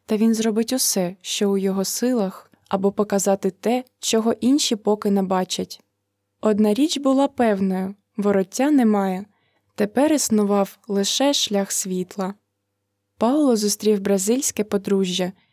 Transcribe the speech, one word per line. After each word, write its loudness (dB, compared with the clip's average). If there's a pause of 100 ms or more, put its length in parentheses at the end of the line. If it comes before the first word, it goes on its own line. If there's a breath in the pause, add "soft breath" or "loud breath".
та -2
він 4
зробить -2
усе, -2
що -2
у 2
його -2
силах, -4 (180)
аби 0
показати 0
те, -2 (140)
чого 0
інші 0
поки -2
не 2
бачать. -4 (580)
Одна 2
річ 0
була 2
певною — 0 (220)
вороття 0
немає. 2 (500)
Тепер 2
існував 0 (100)
лише 0
шлях -2
світла. -6 (840)
Пауло 2
зустрів 0
бразильське 0
подружжя -2 (200)